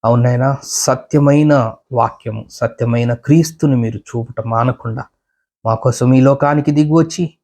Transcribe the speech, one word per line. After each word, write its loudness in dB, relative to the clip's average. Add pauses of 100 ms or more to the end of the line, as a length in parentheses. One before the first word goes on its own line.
అవునైనా, 2 (260)
సత్యమైన 2 (380)
వాక్యము, -4
సత్యమైన -2
క్రీస్తుని 0
మీరు -2
చూపుట -10
మానకుండా -4 (640)
మా 0
కోసం 0
ఈ 6
లోకానికి 2
దిగివచ్చి 0 (200)